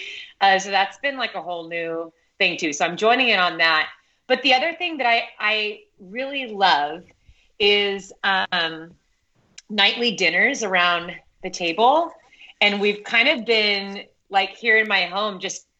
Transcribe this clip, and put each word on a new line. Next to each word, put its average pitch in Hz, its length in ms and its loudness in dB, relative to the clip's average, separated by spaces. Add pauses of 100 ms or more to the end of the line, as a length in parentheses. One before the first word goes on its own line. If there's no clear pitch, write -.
(400)
Uh, 190 180 6
so 196 120 -6
that's 196 280 0
been, 269 200 -6
like, 226 160 -6
a 175 80 -8
whole 170 260 -8
new 165 420 -6 (280)
thing 175 180 0
too. 156 160 -2
So 175 120 -2
I'm 170 120 -2
joining 240 320 2
in 208 100 4
on 170 200 2
that. 160 300 2 (380)
But 254 160 0
the 254 120 4
other 320 200 0
thing 330 240 -8
that 254 80 0
I, 233 180 2 (140)
I 214 420 -4 (200)
really 254 480 -8
love 175 560 0 (560)
is, 202 520 0 (120)
um, 175 680 -2 (760)
nightly 220 460 0
dinners 196 460 2
around 175 500 0 (300)
the 185 80 -8
table. 233 640 2 (480)
And 202 200 2
we've 208 240 0
kind 233 240 2
of 277 180 0
been, 202 580 0 (260)
like, 190 260 0
here 220 220 2
in 220 100 2
my 190 180 2
home, 196 340 -4
just 185 260 -10 (140)